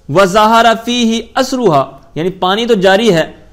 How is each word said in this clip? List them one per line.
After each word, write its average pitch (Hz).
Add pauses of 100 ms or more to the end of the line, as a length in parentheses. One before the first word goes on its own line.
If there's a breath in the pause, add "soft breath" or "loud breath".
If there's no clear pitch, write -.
व 180
ज़हरा 220
फीही 233 (160)
असरुहा, 240 (300)
यानी 175
पानी 185
तो 233
जारी 240
है 156 (200)